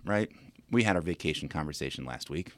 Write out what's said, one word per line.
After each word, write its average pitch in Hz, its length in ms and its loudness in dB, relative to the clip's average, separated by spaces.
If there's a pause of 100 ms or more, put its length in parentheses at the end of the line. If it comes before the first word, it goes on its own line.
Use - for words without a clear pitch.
right? 104 280 2 (400)
We 117 100 6
had 104 140 4
our 87 80 2
vacation 80 440 -2
conversation 73 580 -4
last 62 260 -8
week, 82 260 -4